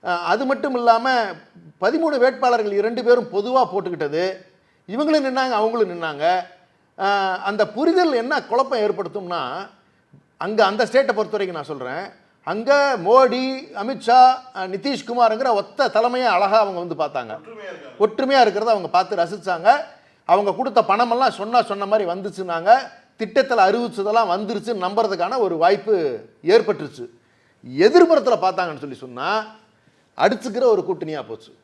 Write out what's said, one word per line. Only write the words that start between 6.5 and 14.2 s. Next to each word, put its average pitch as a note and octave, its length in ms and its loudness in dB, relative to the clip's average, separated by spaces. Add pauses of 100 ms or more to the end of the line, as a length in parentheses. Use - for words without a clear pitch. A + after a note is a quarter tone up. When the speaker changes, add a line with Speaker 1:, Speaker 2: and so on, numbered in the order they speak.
Speaker 1:
ஆ, G3 380 0
அந்த G3+ 320 -2
புரிதல் D#4+ 440 2
என்ன B3+ 300 -2
குழப்பம் A#3+ 380 -2
ஏற்படுத்தும்னா, F3 880 -6 (680)
அங்க G#3+ 280 0
அந்த G#3 200 2
ஸ்டேட்டை B3+ 280 2
பொறுத்த G#3 260 -2
வரைக்கும் F3+ 180 -4
நான் D3 80 -8
சொல்றேன், C#3+ 460 -10 (340)
அங்க C4 600 0
மோடி, C4 640 2 (160)
அமித்ஷா, B3+ 520 6 (200)